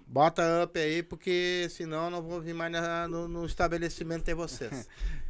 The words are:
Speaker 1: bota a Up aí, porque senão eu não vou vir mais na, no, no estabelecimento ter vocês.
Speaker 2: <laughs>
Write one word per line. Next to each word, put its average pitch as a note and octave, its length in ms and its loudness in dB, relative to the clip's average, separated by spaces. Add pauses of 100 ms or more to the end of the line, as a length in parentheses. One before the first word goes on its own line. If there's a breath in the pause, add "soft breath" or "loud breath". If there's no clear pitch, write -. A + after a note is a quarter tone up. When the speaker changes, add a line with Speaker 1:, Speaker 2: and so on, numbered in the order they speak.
Speaker 1:
bota D3+ 360 6
a E3+ 220 4
Up E3+ 140 -2
aí, D#3+ 240 2
porque F3+ 680 0
senão D#3+ 360 -4
eu F3 40 -2
não F3 120 -4
vou E3+ 180 -6
vir E3 140 -6
mais E3 180 -4
na, E3+ 340 0
no, E3+ 220 -4
no E3+ 180 -4
estabelecimento E3 760 0
ter E3+ 100 2
vocês. C3+ 580 -6
Speaker 2:
<laughs> - 60 -16 (320 loud breath)